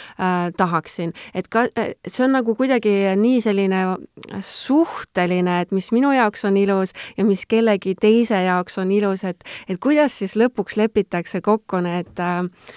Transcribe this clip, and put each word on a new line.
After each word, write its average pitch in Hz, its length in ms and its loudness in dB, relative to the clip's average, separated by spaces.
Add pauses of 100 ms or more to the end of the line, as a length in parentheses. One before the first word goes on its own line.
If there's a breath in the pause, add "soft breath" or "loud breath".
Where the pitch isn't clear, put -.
(160 loud breath)
äh, 180 360 -2
tahaksin. 170 600 -2 (200 loud breath)
Et 185 160 -6
ka, 233 280 0
äh, - 160 -4 (120)
see 247 200 -2
on 262 80 4
nagu 233 240 0
kuidagi 214 600 2
nii 240 240 4
selline 190 560 0 (600)
suhteline, 180 1040 0
et 175 120 -4
mis 190 200 -2
minu 262 200 4
jaoks 233 320 0
on 196 120 2
ilus 196 380 0 (200 loud breath)
ja 190 100 -2
mis 196 220 0
kellegi 214 480 2
teise 220 480 4
jaoks 180 360 0
on 190 120 0
ilus, 196 340 0
et, 180 200 -8 (200 loud breath)
et 180 160 -6
kuidas 302 380 2
siis 190 180 -6
lõpuks 220 420 0
lepitakse 202 600 -2
kokku 202 420 -2
need, 175 320 -4
äh, 180 340 -2 (280 loud breath)